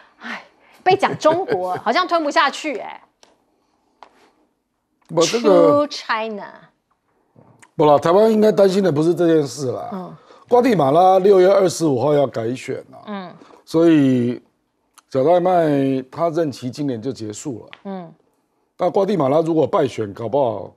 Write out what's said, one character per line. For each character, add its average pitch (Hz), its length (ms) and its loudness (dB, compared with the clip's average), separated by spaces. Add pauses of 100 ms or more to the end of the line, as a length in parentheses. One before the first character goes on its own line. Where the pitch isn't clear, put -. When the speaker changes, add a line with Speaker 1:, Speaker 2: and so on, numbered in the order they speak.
(200)
Speaker 1:
哎， 233 240 -16 (400)
被 370 100 2
讲 156 240 0
中 330 280 2
国， 180 320 -4
<laughs> - 40 -14
好 - 80 -2
像 339 160 0
吞 330 160 -2
不 285 80 -4
下 302 180 2
去 269 300 -8
哎。 - 240 -16 (2000)
Speaker 2:
不， 160 140 -4
这 175 180 -2
个 226 460 4
Speaker 1:
True - 20 -6
China。 220 560 -8 (1300)
Speaker 2:
不 160 100 0
啦， 147 140 6
台 165 140 0
湾 214 180 4
应 214 100 2
该 214 120 4
担 196 160 4
心 190 160 0
的 175 80 0
不 143 100 0
是 165 100 2
这 165 140 -2
件 160 180 2
事 135 280 -8
啦。 101 200 -10
Speaker 1:
嗯。 175 220 -14 (340)
Speaker 2:
瓜 247 140 4
地 233 140 2
马 139 160 2
拉 185 260 4
六 190 220 4
月 180 80 6
二 196 200 4
十 - 160 -4
五 135 160 0
号 147 140 0
要 143 120 2
改 117 280 -6
选 127 220 -10 (160)
啊。 - 140 -20
Speaker 1:
嗯。 196 280 -14 (300)
Speaker 2:
所 165 260 2
以 131 500 2 (680)
小 131 140 0
戴 175 160 2
麦 151 600 0 (120)
他 165 180 -4
任 160 200 -2
期 127 200 -10
今 143 160 -8
年 120 160 -6
就 131 100 -8
结 107 200 -12
束 110 320 -12
了。 - 60 -20 (160)
Speaker 1:
嗯。 185 280 -14 (600)
Speaker 2:
那 180 120 -2
瓜 196 160 0
地 196 120 -2
马 143 120 0
拉 147 120 2
如 165 120 -2
果 156 140 2
败 160 180 0
选， 110 300 -6
搞 117 140 -10
不 131 120 -2
好 107 360 -4